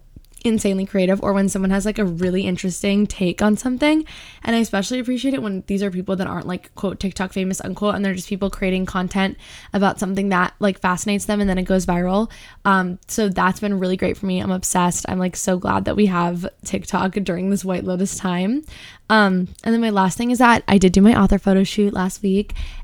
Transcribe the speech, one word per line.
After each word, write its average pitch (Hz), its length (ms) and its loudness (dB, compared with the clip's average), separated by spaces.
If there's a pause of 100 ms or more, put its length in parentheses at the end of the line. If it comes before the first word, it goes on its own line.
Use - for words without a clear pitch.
(440)
insanely 202 420 0
creative, 190 380 2
or 202 100 0
when 196 160 2
someone 190 220 0
has, 190 140 0
like, 208 120 -4
a 214 80 0
really 180 400 -2
interesting 196 640 -2
take - 340 -2
on 214 160 4
something. 302 480 0 (380)
And 233 120 -2
I 233 40 2
especially 220 400 -2
appreciate 254 340 -2
it 269 80 -4
when 196 240 -6
these 196 160 -2
are 202 80 -2
people 185 280 -4
that 185 100 -4
aren't, 180 180 -8
like, 180 300 -8
quote, - 240 -6
TikTok 185 340 -6
famous, 190 280 -4
unquote, 190 340 -4
and 196 100 -2
they're 190 80 0
just 180 160 -8
people 196 220 -4
creating 185 340 -2
content 190 520 -2 (360)
about 196 260 4
something 196 300 -2
that, 180 300 2
like, 196 200 0
fascinates 196 460 0
them 208 160 0
and 196 80 2
then 185 80 2
it 185 60 0
goes 185 240 2
viral. 185 420 2 (340)
Um, 185 440 2
so 214 200 0
that's 185 320 0
been 202 200 -2
really 185 180 0
great - 200 -2
for 196 100 -6
me. 185 120 0
I'm 190 120 -2
obsessed. 180 580 0
I'm, 185 80 -2
like, 185 180 -2
so 185 220 -2
glad 196 280 0
that - 100 0
we 208 100 4
have 175 420 0 (160)
TikTok 190 500 -4
during 185 360 -2
this 196 160 -2
White 185 180 -4
Lotus 185 320 -2
time. 185 460 -2 (480)
Um, 190 380 4 (160)
and 226 100 0
then 233 80 2
my 226 80 0
last 190 260 0
thing 240 140 -2
is 247 80 0
that 240 300 6
I 196 100 6
did 185 140 6
do 190 100 6
my 214 180 6
author 196 200 4
photo 190 240 2
shoot 202 280 0
last 185 300 -4
week, 202 320 0 (300)